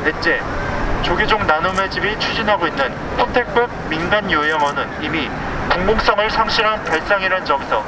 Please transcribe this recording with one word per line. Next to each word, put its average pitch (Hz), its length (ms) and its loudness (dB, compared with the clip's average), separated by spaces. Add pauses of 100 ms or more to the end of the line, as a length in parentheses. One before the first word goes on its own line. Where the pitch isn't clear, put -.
넷째, 156 380 0 (640)
조계종 208 440 2
나눔의 185 420 2
집이 214 300 -2
추진하고 208 480 0
있는 254 260 -2 (240)
호텔급 240 520 2 (200)
민간 180 400 0
요양원은 151 760 0
이미 151 260 -2 (420)
공공성을 208 580 2
상실한 214 540 0
발상이라는 185 640 0
점에서 135 420 0